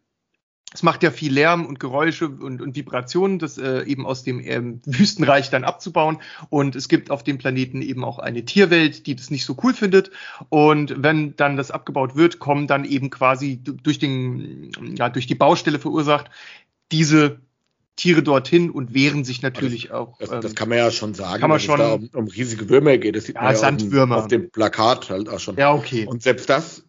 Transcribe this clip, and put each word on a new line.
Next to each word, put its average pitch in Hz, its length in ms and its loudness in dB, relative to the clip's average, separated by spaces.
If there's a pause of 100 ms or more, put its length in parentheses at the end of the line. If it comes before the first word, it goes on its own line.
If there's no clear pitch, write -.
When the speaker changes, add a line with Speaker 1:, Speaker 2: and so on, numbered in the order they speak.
(760)
Speaker 1:
es - 80 -18
macht 170 200 2
ja 165 80 4
viel 143 220 -4
Lärm 160 320 2
und - 160 -12
Geräusche 151 480 -2
und, 135 320 -12
und 127 160 -10
Vibrationen, 147 640 -2
das, 156 180 -8
äh, 131 280 -4
eben 135 200 -6
aus 131 180 -6
dem, 127 180 -6
ähm, 120 440 -6
Wüstenreich 139 640 2
dann 131 160 -2
abzubauen. 156 540 -2 (320)
Und 139 260 0
es 135 120 -10
gibt - 220 0
auf 143 140 -4
dem 139 140 -2
Planeten 131 420 -4
eben 127 240 -6
auch 120 140 -8
eine 120 260 -8
Tierwelt, 165 640 2
die 139 100 -6
das - 140 -14
nicht 135 160 -6
so 131 160 -6
cool 254 100 4
findet. 190 380 2 (400)
Und 147 520 4
wenn 151 340 2
dann 143 200 0
das 135 140 -4
abgebaut 135 460 -4
wird, 170 220 4
kommen 143 280 -2
dann 139 180 0
eben 139 240 -2
quasi 131 480 0
d-, 127 160 -10 (100)
durch 147 160 0
den, 127 720 -6 (240)
ja, 123 140 0
durch 123 180 -6
die - 80 -2
Baustelle 147 440 2
verursacht, 151 520 -2 (600)
diese 151 460 4 (580)
Tiere 170 260 4
dorthin 151 480 2
und 123 240 -8
wehren 139 300 2
sich 123 140 -8
Speaker 2:
Aber 135 120 -4
das, 131 100 -8
Speaker 1:
natürlich 120 300 -4
auch, 117 280 -10
Speaker 2:
das, 107 100 -8
das 117 240 -6
Speaker 1:
ähm, - 20 -10
Speaker 2:
kann 110 140 -4
man 120 100 2
ja 117 120 4
schon 107 240 -4
sagen, 92 260 -6
Speaker 1:
kann 156 100 4
man 156 60 4
Speaker 2:
dass 143 60 0
es - 60 -4
da 127 240 2
Speaker 1:
schon 107 200 -4
Speaker 2:
um, 117 140 -4
um - 20 -
riesige 113 400 -6
Würmer 139 300 6
geht. 104 180 -2
Das 104 80 -6
sieht - 120 -12
Speaker 1:
Ja, - 60 -8
Speaker 2:
man 131 120 2
ja - 40 2
auf - 80 2
dem, - 140 2
Speaker 1:
Sandwürmer. 123 380 2
Speaker 2:
auf 110 100 -2
dem 110 220 0
Plakat 110 580 0
halt 101 220 -6
auch 98 100 -8
schon. 95 160 -10
Speaker 1:
Ja, 143 160 4
okay. 127 340 -2
Speaker 2:
Und 120 160 -8
selbst 127 260 0
das 143 400 -2